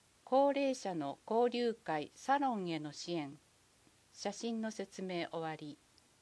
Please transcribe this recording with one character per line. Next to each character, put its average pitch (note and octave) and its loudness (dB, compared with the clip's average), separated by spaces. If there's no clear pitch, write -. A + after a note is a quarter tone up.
高 C#4 6
齢 C4+ 2
者 F#3+ -4
の C#3+ -2
交 A#3+ 4
流 A#3+ 0
会 D#3 -2
サ C#4 2
ロ C#4 2
ン F#3 -2
へ E3 -2
の D3+ -6
支 - -6
援。 D3 -4
写 - -6
真 A3+ -4
の A3 -2
説 G3 -8
明 F3 -2
終 E3 -4
わ D#3+ -4
り。 D3+ -10